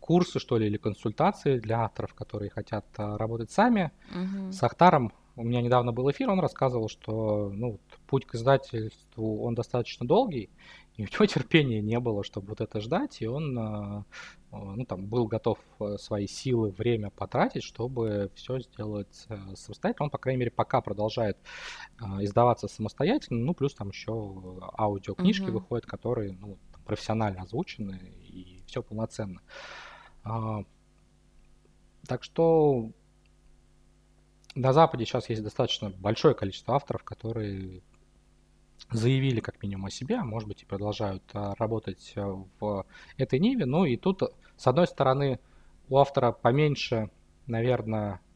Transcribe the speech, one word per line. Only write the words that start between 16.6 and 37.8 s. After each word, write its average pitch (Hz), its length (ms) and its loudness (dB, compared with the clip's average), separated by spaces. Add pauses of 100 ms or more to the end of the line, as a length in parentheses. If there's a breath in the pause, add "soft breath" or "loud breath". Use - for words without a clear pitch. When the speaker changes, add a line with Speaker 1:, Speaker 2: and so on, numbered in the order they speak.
Speaker 1:
время 107 400 -2
потратить, 139 520 -2
чтобы 113 720 -4
всё 127 240 -6
сделать, 107 680 -10
э, 110 80 -8 (180)
самостоятельно. - 500 -4
Он, 143 60 -4
по - 80 -6
крайней 131 220 -2
мере, 120 100 -2
пока 123 300 0
продолжает, 104 560 -2 (640 loud breath)
э, 113 40 -10 (200)
издаваться 117 440 4
самостоятельно, 131 760 -2
ну, 165 100 0
плюс - 200 -2
там 101 140 -8
ещё 95 720 -8 (180)
аудиокнижки 180 720 0
Speaker 2:
Мгм. - 60 -2
Speaker 1:
выходят, 110 320 -4
которые, 113 540 -4
ну, 101 160 -14 (160)
там, - 120 -20
профессионально 107 580 -2
озвучены, 98 560 -8 (300)
и - 380 -18
всё 123 160 -6
полноценно. 107 580 -8 (840 loud breath)
А, 110 380 -4 (1400)
так 127 160 -4
что 151 680 4 (1600)
на 131 180 2
Западе 139 320 6
сейчас - 240 -4
есть 107 140 -2
достаточно 104 460 -2
большое 98 460 4
количество 104 400 -4
авторов, - 280 -2
которые 98 800 -6 (1120)